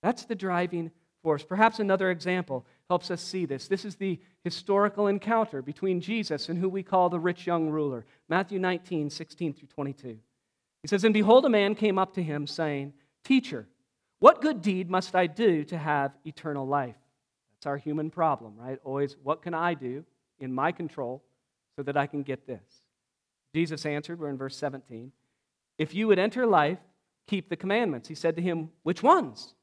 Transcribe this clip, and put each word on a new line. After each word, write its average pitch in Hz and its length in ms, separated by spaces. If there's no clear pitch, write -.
That's 240 220
the 233 100
driving 175 560
force. 151 200
Perhaps 220 380
another 190 300
example 175 560
helps 175 220
us 175 100
see 185 240
this. 135 220
This 190 180
is 202 120
the 190 240
historical 202 600
encounter 202 560
between 170 380
Jesus 196 480
and 165 100
who 185 100
we 190 140
call 185 260
the 175 120
rich 175 260
young 165 240
ruler. 143 360
Matthew 190 300
nineteen, 175 520
sixteen 156 420
through 139 160
twenty-two. 135 500
He - 60
says, 196 160
"And 220 80
behold, 214 320
a 285 60
man 208 240
came 208 240
up 190 160
to 185 80
him, 147 240
saying, 143 460
'Teacher, 247 440
what 311 200
good 285 220
deed 185 280
must 185 260
I 180 100
do 170 380
to 165 140
have 143 460
eternal 147 420
life?'" 131 300
That's - 140
our 143 120
human 151 320
problem, 127 460
right? 131 280
Always, 139 320
"What 147 260
can 170 120
I 170 200
do 135 300
in 131 160
my 139 180
control 143 520
so 143 60
that 139 140
I 143 100
can 143 160
get 131 240
this?" - 360
Jesus 156 300
answered, 151 360
we're 147 100
in 135 80
verse 135 180
seventeen, 131 560
"If 156 180
you 214 120
would 202 120
enter 226 280
life, 170 320
keep 190 220
the 170 80
commandments." 190 520
He 160 60
said 165 220
to 170 60
him, 165 280
"Which 175 200
ones?" 277 600